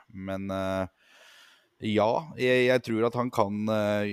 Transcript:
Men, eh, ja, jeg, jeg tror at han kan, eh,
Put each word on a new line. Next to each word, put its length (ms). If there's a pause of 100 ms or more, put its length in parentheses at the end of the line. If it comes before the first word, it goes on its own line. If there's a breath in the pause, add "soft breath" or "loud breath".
(120)
Men, 380
eh, 360 (1000 soft breath)
ja, 380 (180)
jeg, 300
jeg 160
tror 180
at 140
han 100
kan, 280 (120)
eh, 440